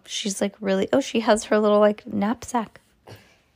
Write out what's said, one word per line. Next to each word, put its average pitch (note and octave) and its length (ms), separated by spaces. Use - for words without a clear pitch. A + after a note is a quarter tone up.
she's, - 360
like, G3+ 180
really, G3 320
oh, C4 80
she A#3 220
has A3 240
her G#3+ 120
little, G#3 220
like, G#3 260
knapsack. G#3 760